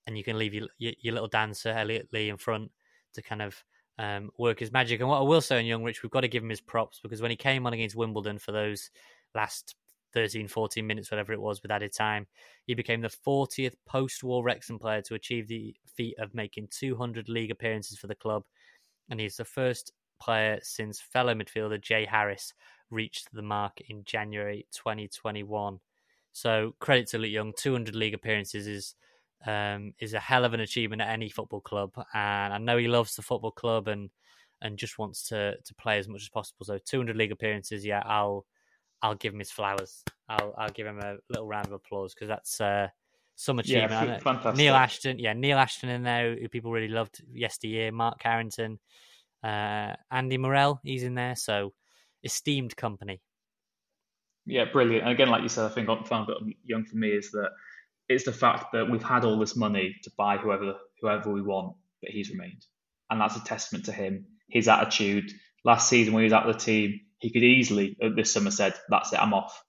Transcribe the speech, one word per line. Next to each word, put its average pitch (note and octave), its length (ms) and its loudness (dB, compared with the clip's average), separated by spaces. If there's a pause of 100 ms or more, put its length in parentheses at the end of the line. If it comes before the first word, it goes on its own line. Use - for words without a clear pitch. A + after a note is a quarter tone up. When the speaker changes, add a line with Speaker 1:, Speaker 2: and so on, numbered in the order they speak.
Speaker 1:
and A2 120 -8
you G2 60 -8
can A2 140 -4
leave G#2+ 140 -2
your, G#2+ 140 -8 (120)
your, A#2 220 -6
your A#2 140 -6
little A2 140 -4
dancer, G#2+ 420 -2
Elliot A2 420 -4
Lee, G#2+ 160 -2
in G#2 80 -6
front G#2+ 340 -6 (440)
to A2 80 -12
kind G#2+ 200 -8
of, G2 200 -10 (360)
um, G#2 380 -6
work A#2 220 0
his A2 140 -6
magic. A#2+ 280 2
And B2+ 80 0
what C#3+ 100 4
I C#3 40 2
will D3+ 180 6
say C3 180 0
on A2+ 60 2
Young, A2+ 200 -2
Rich, A#2 180 -6
we've A2+ 80 -8
got C3+ 120 2
to B2 60 0
give A#2 140 -2
him A2+ 80 -8
his G#2+ 100 -6
props, - 420 -4
because A2 200 -8
when A#2 80 -2
he A2+ 60 -2
came C3+ 300 0
on A#2+ 60 0
against A2+ 240 -4
Wimbledon G#2+ 420 -4
for - 140 -8
those G#2+ 380 -4 (440)
last - 400 -6 (380)
thirteen, A2 360 -2
fourteen A2 380 -4
minutes, G#2+ 240 -6
whatever G#2+ 220 -4
it G#2 80 -6
was, G#2 220 -6
with G2+ 80 -12
added G#2 220 -2
time, G#2+ 340 -2 (400)
he B2 80 -4
became A#2 260 -2
the A2+ 80 -6
fortieth C#3 680 -2 (100)
post-war B2+ 560 -2
Wrexham A#2+ 360 -4
player G#2+ 240 -2
to A2+ 120 -10
achieve A2+ 320 -6
the A2 280 -10 (220)
feat A#2 220 -6
of G#2+ 160 -8
making G#2+ 360 -8
two C3 260 -4
hundred A2+ 320 -8
league A2+ 220 -4
appearances A2 480 -4
for G2+ 100 -12
the G#2 60 -6
club. G#2+ 280 -2 (640)
And A2+ 120 -6
he's G#2 160 -6
the A#2 80 -8
first B2+ 480 -4 (280)
player A2 420 2
since G#2+ 380 -8
fellow B2 320 0
midfielder G#2+ 480 -4
Jay A2 260 0
Harris G#2 460 0 (380)
reached A2+ 420 -6
the G#2+ 100 -10
mark G#2 460 -4
in G#2 160 -14
January G#2 720 -6
twenty G#2+ 340 -6
twenty-one. G#2 720 -6 (520)
So A2 480 0
credit B2+ 280 4
to A2+ 100 -6
Luke A2 120 -4
Young, G#2+ 260 -4
two C#3 160 -2
hundred A2 220 -4
league A2 200 -2
appearances G#2 520 -4
is, G2+ 280 -10 (520)
um, G#2 520 -4
is A2 160 -8
a G#2+ 40 -2
hell B2 260 4
of A#2 100 2
an A2+ 60 -2
achievement A2 420 -2
at G#2 60 0
any A2 200 -4
football G#2 320 -10
club. G2+ 320 -4 (220)
And G2+ 400 0
I G#2 40 -4
know A#2 200 2
he A#2 100 2
loves A#2+ 280 2
the A2 60 -12
football A2+ 280 -4
club A2+ 360 -2
and, G#2 240 -6 (520)
and G#2 160 -8
just - 200 -10
wants G#2 300 -8
to, G2+ 340 -2
to - 120 -20
play G#2+ 240 -2
as G2+ 100 -6
much G2+ 140 -14
as G2+ 60 -16
possible. - 360 -10
So G2+ 140 -6
two - 180 -6
hundred A#2 200 -2
league G#2+ 160 0
appearances, G#2 520 -4
yeah, G2+ 200 0
I'll, G2+ 420 0 (560)
I'll G#2+ 120 2
give G#2 200 -6
him G#2 60 -10
his G2 120 -12
flowers. G2 500 -4 (260)
I'll, G#2+ 300 -2
I'll G#2+ 120 -4
give G#2+ 160 -10
him G#2 120 -10
a G2+ 180 -8 (120)
little A2+ 180 -6
round G#2 200 -6
of G2 60 -12
applause, G2 420 -8
'cause G#2+ 140 -12
that's, - 320 -8
uh, G2+ 280 2 (460)
some C3 240 -2
Speaker 2:
Yeah, A#2 260 4
Speaker 1:
achievement. G#2+ 80 0
I A2 40 0
Speaker 2:
f-, A2+ 120 2
Speaker 1:
know A#2+ 240 0
Speaker 2:
fantastic. A#2 240 0
Speaker 1:
Neil C#3+ 180 8
Ashton, B2+ 440 4
yeah, A2 160 0
Neil C3+ 240 4
Ashton B2+ 320 2
in B2 120 -2
there, A#2+ 320 0
who A2+ 140 -8
people A#2 240 -6
really A2 160 0
loved A2 340 -4 (100)
yesteryear, A2 600 -4
Mark A#2 260 0
Carrington, A2+ 600 -2 (640)
uh, G#2 480 -2 (180)
Andy C3 280 0
Morrell, C#3 440 4
he's C3 200 -4
in B2 120 -4
there, B2 220 -2
so G2+ 380 -2 (500)
esteemed C3+ 520 -2
company. G2+ 440 -6 (1300)
Speaker 2:
Yeah, B2 260 2
brilliant. A#2 320 6
And A#2+ 80 4
again, B2+ 160 8
like A2+ 140 6
you - 80 -2
said, A2 160 0
I - 20 0
think G#2+ 180 -2
what A2+ 220 0
found A2 220 0
it - 60 -2 (280)
young A2+ 220 -2
for A2 100 -8
me A2 140 2
is G#2 220 0
that G#2 180 -2 (580)
it's B2+ 160 4
the B2+ 80 -2
fact - 400 4
that A2+ 180 2
we've A2+ 120 2
had B2 220 4
all G#2+ 140 4
this G#2+ 160 2
money G2+ 400 2 (100)
to - 120 -16
buy G2+ 220 2
whoever, G2+ 360 0 (260)
whoever G#2 300 2
we G2+ 120 0
want, F#2+ 340 -2 (240)
but - 100 -10
he's G#2 200 -6
remained. F2+ 340 -12 (460)
And A2 100 2
that's G#2 160 4
a G#2+ 80 -8
testament A2 400 -6
to A2 80 -4
him, G2 320 -4 (240)
his A2+ 180 4
attitude. G#2 640 6 (320)
Last A#2 260 6
season A2 260 8
when A2 80 6
he A2 40 8
was A2 60 8
out A2 160 8
of G#2+ 60 4
the - 100 -4
team, G#2 360 2 (180)
he A#2 120 -2
could A#2 120 6
easily, G#2 600 6
uh, A2 140 4
this - 160 2
summer, G2+ 180 4
said, G2 240 2 (140)
"That's - 240 4
it, - 80 4
I'm G#2+ 140 6
off. - 340 -2